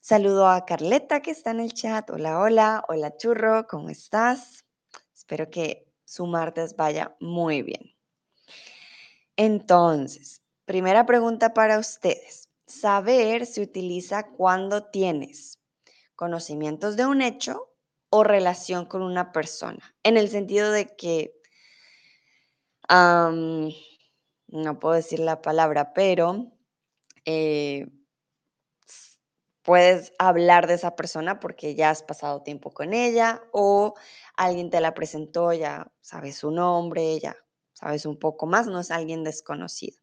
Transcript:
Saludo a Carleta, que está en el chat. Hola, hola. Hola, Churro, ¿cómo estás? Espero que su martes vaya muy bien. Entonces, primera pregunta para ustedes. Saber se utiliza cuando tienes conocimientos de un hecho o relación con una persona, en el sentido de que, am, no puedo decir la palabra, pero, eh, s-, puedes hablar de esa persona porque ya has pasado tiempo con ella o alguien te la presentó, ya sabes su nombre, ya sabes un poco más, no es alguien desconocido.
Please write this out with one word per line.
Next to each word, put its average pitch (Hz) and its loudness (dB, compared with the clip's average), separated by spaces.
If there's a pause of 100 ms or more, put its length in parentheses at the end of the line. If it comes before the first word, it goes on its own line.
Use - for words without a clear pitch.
Saludo 196 4
a 180 4
Carleta, 196 -2
que 285 -10
está 302 -8
en 226 -4
el 233 -6
chat. 220 -6
Hola, 160 -4
hola. 220 4
Hola, 151 -6
Churro, 220 0
¿cómo 156 -10
estás? 240 -4 (500)
Espero 156 -10
que - -8 (180)
su - -10
martes 165 -6
vaya 156 -4
muy 165 -4
bien. - -12 (1400)
Entonces, 175 2 (220)
primera 190 2
pregunta 233 2
para 220 4
ustedes. - -6 (180)
Saber 220 0
se 220 -8
utiliza 185 -8
cuando 190 0
tienes 180 -6 (560)
conocimientos 165 -8
de 247 0
un 269 0
hecho 277 -8 (380)
o 214 6
relación 180 0
con 185 -8
una 180 -4
persona, - -8
en 226 4
el 214 2
sentido 202 -2
de 208 -2
que, - -4 (1600)
am, 165 4 (760)
no 156 -6
puedo 160 2
decir 165 -2
la 160 -2
palabra, 156 0
pero, 185 0 (720)
eh, 151 -4 (1000)
s-, - -20 (460)
puedes 180 6
hablar 175 6
de 170 2
esa 175 -4
persona 175 -6
porque - -10
ya 156 4
has 156 -4
pasado 147 -10
tiempo 147 -14
con 160 -8
ella 226 0 (100)
o 202 2 (420)
alguien 175 -2
te 170 0
la 160 0
presentó, 160 -4
ya 151 -6 (100)
sabes 143 -16
su 147 -6
nombre, 165 -2
ya - -10 (360)
sabes 151 -8
un 151 -10
poco 156 -4
más, 202 2
no 185 -6
es 175 -10
alguien 165 -6
desconocido. 156 -12